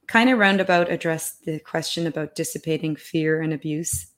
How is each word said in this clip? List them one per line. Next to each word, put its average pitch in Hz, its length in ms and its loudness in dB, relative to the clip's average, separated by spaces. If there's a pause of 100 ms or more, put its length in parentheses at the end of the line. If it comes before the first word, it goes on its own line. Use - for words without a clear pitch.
kind 233 220 4
of 254 100 4
roundabout 185 520 4
addressed 165 560 -4
the 156 140 -6
question 165 460 -4
about 156 280 -6
dissipating 160 600 -4
fear 156 460 0
and 160 140 -2
abuse 156 640 -6